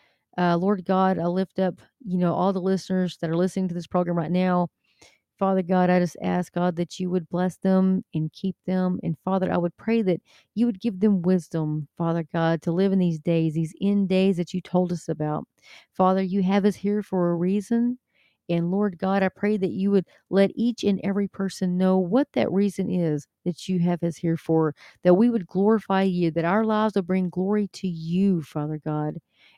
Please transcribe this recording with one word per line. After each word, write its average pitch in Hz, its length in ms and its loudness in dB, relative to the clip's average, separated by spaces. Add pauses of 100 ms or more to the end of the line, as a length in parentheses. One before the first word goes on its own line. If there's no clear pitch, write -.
(400)
uh, 175 180 2
Lord 185 280 0
God, 190 340 2
I 170 80 -2
lift 185 320 -4
up, 180 220 -2 (220)
you 185 140 -4
know, 175 160 2
all 185 180 2
the 185 80 -4
listeners 185 580 -2
that 165 120 -4
are 165 80 0
listening 185 300 0
to 170 80 -6
this 170 100 -8
program 175 320 -2
right 160 140 -2
now. 180 380 2 (680)
Father 190 240 0
God, 180 280 2
I 180 100 4
just 175 220 -2
ask, 180 300 -2
God, 175 240 -2
that 170 240 -6
you 180 100 -4
would 175 200 -2
bless 180 260 -2
them 190 480 2 (100)
and 156 200 -2
keep - 320 -6
them. 185 380 -2
And 165 200 -4
Father, 185 260 -2
I 180 80 -2
would 175 200 -2
pray 226 240 0
that 185 200 0 (320)
you 226 120 0
would 196 160 -4
give 196 180 -4
them 202 220 2
wisdom, 160 640 -2 (100)
Father 165 360 -2
God, 165 300 0
to 170 100 -2
live 190 180 2
in 196 80 2
these 170 200 0
days, 160 340 0
these 160 280 -2
end 196 280 2
days 190 260 2
that 170 180 -4
you 185 60 -4
told 180 320 -2
us 170 160 -6
about. 151 400 -4 (460)
Father, 190 280 2
you 190 220 -2
have 196 220 2
us 202 100 2
here 208 260 -2
for 175 300 -2
a 175 40 0
reason. 208 640 -2 (500)
And 170 220 0
Lord 196 260 -2
God, 190 240 0
I 190 80 2
pray 208 280 -2
that 185 120 -2
you 190 220 -2
would 196 160 2 (240)
let 196 240 4
each 233 280 -2
and 196 200 2
every 202 240 -2
person 185 500 -4
know 185 220 4
what 196 340 2
that - 180 0
reason 190 380 0
is 165 380 -2 (180)
that 180 240 -6
you 185 100 0
have 175 220 0
us 170 160 -2
here 165 200 0
for, 160 360 0 (300)
that 180 100 8
we 226 160 6
would 214 160 -2
glorify 196 560 0
you, 175 300 0
that 165 140 -2
our 214 200 2
lives 214 300 0
would 190 100 0
bring 185 240 -2
glory 196 440 -2
to - 140 -8
you, 175 540 0
Father 151 420 -6
God, 151 360 -4 (380)